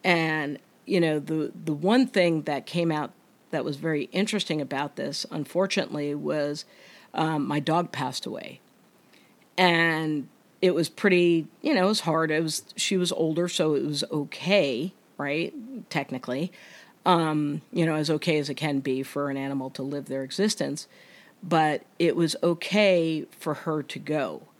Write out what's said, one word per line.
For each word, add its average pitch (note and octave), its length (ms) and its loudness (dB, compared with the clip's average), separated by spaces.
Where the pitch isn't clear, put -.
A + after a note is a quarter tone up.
And, D#3+ 560 0
you F3+ 160 2
know, D#3 180 4
the, D3+ 320 -4
the D#3+ 80 0
one G#3+ 340 4
thing E3+ 360 2
that C#3+ 220 -4
came E3+ 260 0
out D3+ 200 -4
that C#3 140 -4
was C#3 120 -4
very D3+ 280 -2
interesting F#3 560 -2
about C#3 340 -4
this, C#3+ 360 -6
unfortunately, D#3 840 -2
was, D3 500 -4
um, D#3 340 0
my D3 120 0
dog D#3+ 320 0
passed - 340 -6
away. - 360 -10
And D#3+ 680 4
it F3+ 120 6
was D#3+ 160 2
pretty, F3 580 4
you D4+ 120 2
know, F#3 120 4
it G3 40 6
was G#3+ 120 0
hard. D#3+ 300 0
It D#3 100 2
was, D#3 220 -4
she - 220 0
was F3+ 140 0
older, E3 360 0
so D#3 280 2
it C3+ 100 0
was C#3+ 260 -2
okay, D3+ 800 0
right, D3 360 -4
technically, C#3 600 -6
um, D#3 560 2
you E3+ 140 2
know, E3 80 0
as D3+ 160 -2
okay D3+ 300 2
as C#3+ 100 -4
it C3+ 60 -6
can D3 240 -2
be C3+ 240 -2
for C#3+ 260 -4
an C#3 80 -4
animal C3+ 320 -4
to C3 140 -10
live C#3+ 220 -8
their C3+ 180 -6
existence. D3 640 -2
But D3+ 400 2
it E3 160 4
was E3 260 0
okay F3 880 2
for - 240 -6
her D#3 300 -4
to - 160 -12
go. C#3+ 440 -4